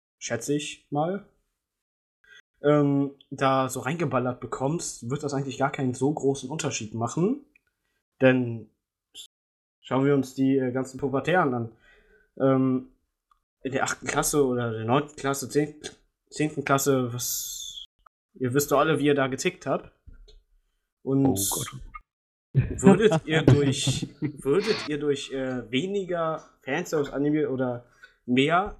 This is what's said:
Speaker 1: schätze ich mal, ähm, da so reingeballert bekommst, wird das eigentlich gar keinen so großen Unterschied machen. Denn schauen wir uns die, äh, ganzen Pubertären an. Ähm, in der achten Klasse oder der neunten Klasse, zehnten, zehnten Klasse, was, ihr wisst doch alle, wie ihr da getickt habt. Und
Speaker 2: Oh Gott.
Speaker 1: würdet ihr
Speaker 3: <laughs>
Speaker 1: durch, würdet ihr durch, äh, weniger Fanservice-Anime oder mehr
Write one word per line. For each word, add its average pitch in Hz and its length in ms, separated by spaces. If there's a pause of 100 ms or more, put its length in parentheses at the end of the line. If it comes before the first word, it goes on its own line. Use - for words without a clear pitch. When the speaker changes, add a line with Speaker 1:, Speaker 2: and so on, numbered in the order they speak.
(200)
Speaker 1:
schätze 123 340
ich - 360
mal, 170 380 (1300)
ähm, 143 520 (160)
da 135 380
so 127 120
reingeballert 127 600
bekommst, 135 720
wird 143 120
das 143 120
eigentlich 135 240
gar 135 120
keinen 131 240
so 135 180
großen 135 380
Unterschied 131 440
machen. 165 500 (760)
Denn 123 480 (1120)
schauen 131 260
wir 143 80
uns 131 200
die, 135 220
äh, 127 160
ganzen 131 260
Pubertären 139 560
an. 117 180 (680)
Ähm, 131 480 (760)
in 127 100
der - 120
achten - 220
Klasse 147 400
oder 120 260
der 110 120
neunten 139 320
Klasse, 139 320
zehnten, 147 400 (420)
zehnten 151 340
Klasse, 135 480
was, - 720 (500)
ihr 127 200
wisst 143 180
doch 135 60
alle, 151 200
wie 143 80
ihr 143 80
da 135 120
getickt 131 400
habt. 143 260 (1120)
Und 135 260
Speaker 2:
Oh - 60 (160)
Gott. - 1300
Speaker 1:
würdet 185 440
ihr 156 160
Speaker 3:
<laughs> - 40
Speaker 1:
durch, 135 600 (120)
würdet 160 680
ihr 147 100
durch, 143 340
äh, 131 380
weniger 170 760 (180)
Fanservice-Anime 147 880
oder 123 360 (400)
mehr 156 540